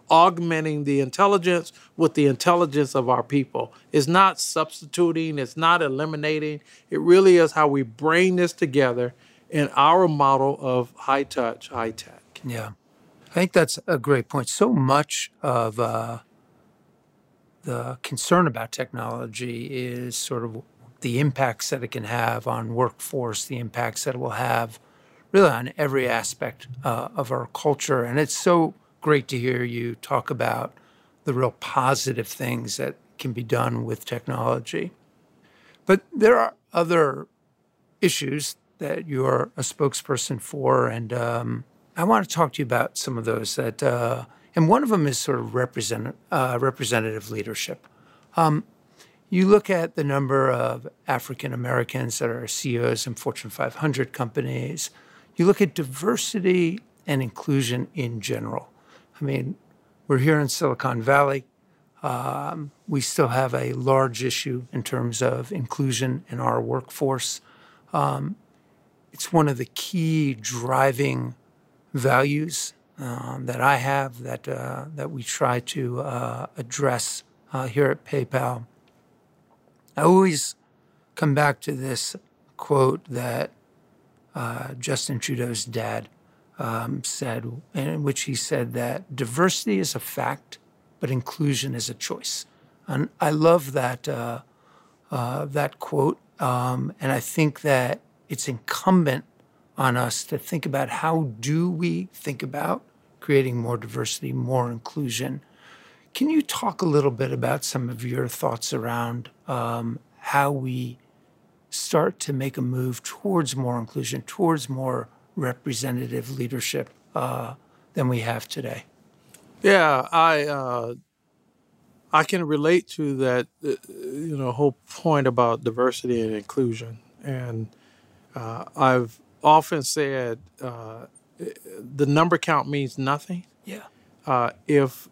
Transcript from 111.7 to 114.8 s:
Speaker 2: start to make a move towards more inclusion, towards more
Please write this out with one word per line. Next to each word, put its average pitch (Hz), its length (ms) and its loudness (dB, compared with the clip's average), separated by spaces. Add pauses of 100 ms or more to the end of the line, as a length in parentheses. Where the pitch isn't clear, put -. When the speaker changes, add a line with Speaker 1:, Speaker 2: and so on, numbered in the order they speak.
Speaker 2:
start - 480 0
to - 140 -6
make 135 240 -4
a 135 40 -4
move 127 440 -4
towards 165 500 -2
more 123 240 -2
inclusion, 120 440 -8
towards 165 460 0
more 127 400 -4 (280)